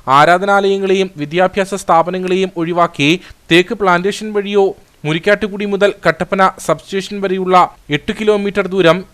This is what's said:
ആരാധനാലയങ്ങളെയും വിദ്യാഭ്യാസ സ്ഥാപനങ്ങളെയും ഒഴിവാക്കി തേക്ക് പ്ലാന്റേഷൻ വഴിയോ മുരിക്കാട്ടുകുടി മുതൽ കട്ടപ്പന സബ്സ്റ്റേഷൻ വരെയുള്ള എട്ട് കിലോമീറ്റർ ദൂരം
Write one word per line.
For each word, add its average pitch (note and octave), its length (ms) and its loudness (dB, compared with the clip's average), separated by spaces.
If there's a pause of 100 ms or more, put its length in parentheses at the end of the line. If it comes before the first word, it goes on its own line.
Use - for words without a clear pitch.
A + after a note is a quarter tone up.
(200)
ആരാധനാലയങ്ങളെയും G3 920 2 (100)
വിദ്യാഭ്യാസ F#3 520 -2 (100)
സ്ഥാപനങ്ങളെയും F3+ 680 0 (120)
ഒഴിവാക്കി E3+ 480 0 (400)
തേക്ക് F#3 320 2
പ്ലാന്റേഷൻ G3 540 0
വഴിയോ G3+ 280 0 (400)
മുരിക്കാട്ടുകുടി G3 680 -2
മുതൽ G3 180 2 (140)
കട്ടപ്പന F3+ 380 -2 (240)
സബ്സ്റ്റേഷൻ F#3+ 580 -6
വരെയുള്ള F#3 320 0 (400)
എട്ട് D3 220 -6
കിലോമീറ്റർ G3+ 560 -2
ദൂരം E3+ 240 4 (160)